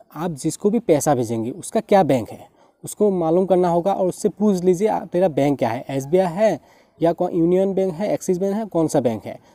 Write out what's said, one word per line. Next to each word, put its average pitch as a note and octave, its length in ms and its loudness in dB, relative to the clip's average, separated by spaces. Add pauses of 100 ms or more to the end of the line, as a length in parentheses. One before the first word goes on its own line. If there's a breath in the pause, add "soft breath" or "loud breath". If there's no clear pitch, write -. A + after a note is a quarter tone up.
(160)
आप E3+ 160 -6
जिसको D#3+ 380 -2
भी A3 100 0
पैसा D3+ 360 2
भेजेंगे A#2 360 -4
उसका F#3 280 -6
क्या G3 240 4
बैंक C3+ 260 0
है, - 180 -20 (360 soft breath)
उसको G#3 280 0
मालूम F3 340 2
करना F3+ 240 2
होगा F3 240 0
और F#3+ 140 -2
उससे F3 220 -2
पूछ G3 340 0
लीजिए, F#3 240 2
"आ, F3 120 0
तेरा F3+ 280 0
बैंक C#3+ 320 0
क्या A#2 100 0
है, A#2 200 -6
एसबीआई D#3 440 0
है G3 260 0 (420 soft breath)
या E3 120 2
कौन, F3+ 180 -4
यूनियन F#3 420 2
बैंक F#3+ 200 -2
है, F3 200 -4
एक्सिस F3+ 240 -2
बैंक G3 180 -2
है, A3 100 -4
कौन E3 220 0
सा - 120 0
बैंक A2+ 260 -2
है?" A2 140 -14 (160 soft breath)